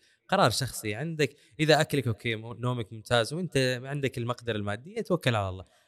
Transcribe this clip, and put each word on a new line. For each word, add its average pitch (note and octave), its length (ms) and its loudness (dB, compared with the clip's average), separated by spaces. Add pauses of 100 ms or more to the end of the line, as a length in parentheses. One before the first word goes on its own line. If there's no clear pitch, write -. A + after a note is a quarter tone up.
(280)
قرار F#3 220 4
شخصي A2 440 -4
عندك. D3+ 420 -2 (240)
إذا D3+ 200 6
أكلك D3+ 260 0
أوكي، A#2 300 -2
مو-، A2+ 180 -12
نومك A#2+ 380 -4
ممتاز، A2+ 400 2
وأنت C3+ 520 0
عندك C3+ 340 -4
المقدرة A#2 380 -2
المادية، A#2+ 440 -4
توكل D#3+ 340 2
على G2+ 140 0
الله. F#2 160 -8 (240)